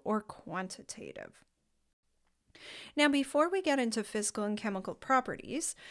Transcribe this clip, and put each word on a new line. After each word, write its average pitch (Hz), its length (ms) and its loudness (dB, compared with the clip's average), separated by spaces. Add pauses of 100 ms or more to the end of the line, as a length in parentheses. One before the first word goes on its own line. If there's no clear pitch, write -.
or 214 160 0
quantitative. - 1200 -10 (1500)
Now, 294 140 6
before 285 420 4
we 381 100 2
get 285 200 4
into 226 240 0
physical 208 400 -2
and 208 120 0
chemical 196 380 -4
properties, - 800 0 (160)